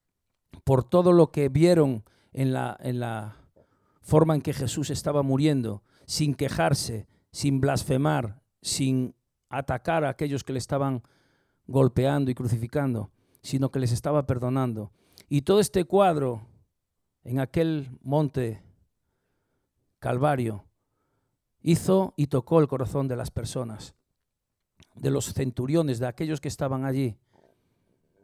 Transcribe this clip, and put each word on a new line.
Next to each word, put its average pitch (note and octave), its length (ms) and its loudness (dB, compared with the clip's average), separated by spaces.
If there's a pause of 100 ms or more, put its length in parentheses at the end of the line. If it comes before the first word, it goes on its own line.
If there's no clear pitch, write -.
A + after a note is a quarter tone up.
(640)
por C3 180 2
todo F3+ 300 4
lo E3+ 180 8
que C#3+ 200 0
vieron D3 540 4 (280)
en C3 200 0
la, B2 280 -4
en B2 200 -4
la A2 360 -8 (640)
forma D#3 340 4
en C#3+ 60 0
que C#3+ 140 -4
Jesús C#3 360 -4
estaba D3 320 -2
muriendo, C3+ 600 0 (240)
sin D3 280 0
quejarse, C#3 720 -2 (240)
sin C3+ 300 -2
blasfemar, C3+ 800 -2 (200)
sin C3 540 -2 (360)
atacar C#3 540 -2
a C#3 40 0
aquellos C#3 340 -4
que C3+ 120 -8
le C3 40 -4
estaban C3+ 440 -2 (640)
golpeando C3+ 640 2
y B2+ 40 -2
crucificando, A#2+ 800 -2 (300)
sino C3+ 280 -2
que - 80 -4
les A#2+ 140 0
estaba C#3+ 340 0
perdonando. B2 640 -2 (380)
Y C#3+ 140 2
todo G3 180 4
este F#3+ 240 0
cuadro D3 640 2 (720)
en B2 160 -4
aquel D3+ 520 -2 (120)
monte C3+ 600 -2 (1400)
Calvario B2 680 -2 (1000)
hizo F#3+ 540 2
y C#3+ 120 0
tocó D3+ 320 2
el D3 80 4
corazón C3 380 -4
de B2+ 100 -6
las B2 140 -8
personas, A2+ 640 -10 (1000)
de C3+ 160 -4
los C#3 240 -2
centuriones, C3+ 640 -2
de B2 80 -4
aquellos D3+ 340 -6
que D3+ 80 -8
estaban C3 360 -4
allí C3 320 -2 (1080)